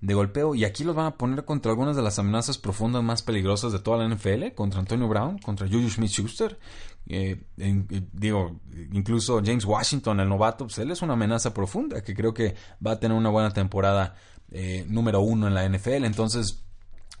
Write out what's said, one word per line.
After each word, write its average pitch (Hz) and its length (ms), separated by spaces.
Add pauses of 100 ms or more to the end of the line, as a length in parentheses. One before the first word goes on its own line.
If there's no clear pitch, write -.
de 98 100
golpeo, 101 420
y 107 120
aquí 101 180
los 165 100
van 160 120
a 143 100
poner 131 300
contra 120 260
algunas 139 240
de 135 60
las 104 160
amenazas 110 400
profundas 113 440
más 113 200
peligrosas 104 500
de 98 60
toda 110 180
la 113 80
N 113 120
F 98 180
L, 160 200
contra 98 260
Antonio 113 280
Brown, 120 300
contra 101 280
Juju 113 220
Smith-Schuster, 113 680 (480)
eh, 95 360 (140)
en, 101 340
eh, 95 220
digo, 98 480 (320)
incluso 110 500
James 113 220
Washington, 107 560
el 95 80
novato, 107 380
pues 104 100
él 120 140
es 175 100
una 160 140
amenaza 113 400
profunda, 107 480
que 95 120
creo 110 200
que 107 200 (320)
va 110 40
a 110 100
tener 113 160
una 113 140
buena 107 200
temporada, 98 640 (360)
eh, 92 360
número 107 340
uno 107 260
en 98 80
la 95 100
N 95 100
F 120 220
L, 135 100
entonces, 110 600 (540)